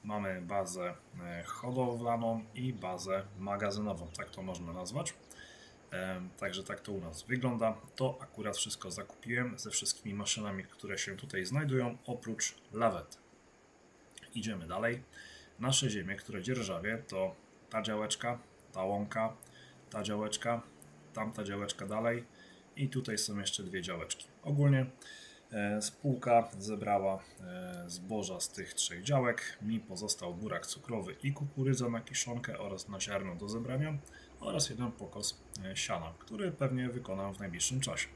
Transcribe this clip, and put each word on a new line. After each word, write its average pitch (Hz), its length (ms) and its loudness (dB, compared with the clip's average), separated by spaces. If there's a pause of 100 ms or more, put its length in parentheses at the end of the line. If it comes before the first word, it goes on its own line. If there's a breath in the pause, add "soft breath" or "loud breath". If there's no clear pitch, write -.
Mamy 98 380 0
bazę, 90 520 0 (280)
e, 87 220 -6
hodowlaną 117 1000 2 (100)
i 127 180 0
bazę 95 520 0 (140)
magazynową, 101 680 0
tak 98 220 -8
to - 120 -10
można 87 320 -4
nazwać. 92 400 -2 (800 loud breath)
E, 92 280 -2 (180)
także 95 240 -2
tak 101 160 -6
to - 120 -8
u 95 100 -2
nas 80 220 -8
wygląda. 117 540 4 (180)
To 131 260 2
akurat 104 360 -4
wszystko - 340 -2
zakupiłem 113 680 0
ze 104 120 -6
wszystkimi - 440 0
maszynami, 101 480 0
które - 340 -6
się 95 200 -2
tutaj 95 280 -2
znajdują, 127 600 2
oprócz 120 500 -2 (180)
lawet. 104 440 2 (1160)
Idziemy 101 320 -2
dalej. 117 360 2 (560 loud breath)
Nasze 131 300 4
ziemie, 98 260 -2
które 101 280 -6
dzierżawię, 107 640 0
to 95 280 0 (340)
ta 110 120 0
działeczka, 107 580 0 (340)
ta 95 100 0
łąka, 104 520 2 (540 loud breath)
ta 107 140 -4
działeczka, 107 580 0 (520)
tamta 110 300 -2
działeczka 101 440 -2
dalej 117 360 2 (520 loud breath)
i 139 140 2
tutaj 123 280 0
są 101 220 0
jeszcze 101 240 0
dwie 92 180 -2
działeczki. 85 460 -4 (160)
Ogólnie 143 420 8 (640 loud breath)
E, 104 300 2
spółka 117 680 6 (100)
zebrała, 101 640 4 (180 loud breath)
e, 90 460 -8
zboża 101 520 -4
z - 100 0
tych - 240 -8
trzech 87 300 0
działek. 127 580 4
Mi 110 180 2
pozostał 92 540 -2
burak 90 340 -2
cukrowy 98 560 -4
i 139 100 2
kukurydza 131 560 2
na 117 120 0
kiszonkę 120 580 -2
oraz 98 300 -6
na 98 100 -6
ziarno 98 360 0
do 101 140 -4
zebrania 131 480 0 (420 loud breath)
oraz - 300 2
jeden 117 220 -2
pokos, - 500 -6 (240)
e, 95 120 -4
siana, 85 420 -2
który 202 320 -2
pewnie 127 380 2
wykonam 98 440 -2
w 95 60 -10
najbliższym 98 400 0
czasie. - 360 0